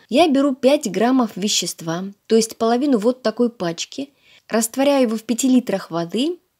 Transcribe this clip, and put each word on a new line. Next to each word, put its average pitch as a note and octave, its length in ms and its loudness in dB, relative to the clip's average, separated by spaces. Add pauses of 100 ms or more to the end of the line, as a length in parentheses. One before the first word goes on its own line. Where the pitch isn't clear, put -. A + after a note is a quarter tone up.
я D#4+ 220 4
беру C4+ 260 2
пять C4+ 340 2
граммов A3+ 460 0
вещества, F3+ 680 -6 (220)
то A3 100 4
есть A3 180 0
половину A#3+ 440 0
вот A#3+ 220 0
такой A3+ 280 0
пачки – F#3+ 600 -8 (360)
Растворяю C4+ 560 0
его A3 140 0
в A3 60 -14
пяти B3 260 0
литрах G3 420 0
воды G3+ 480 -4 (200)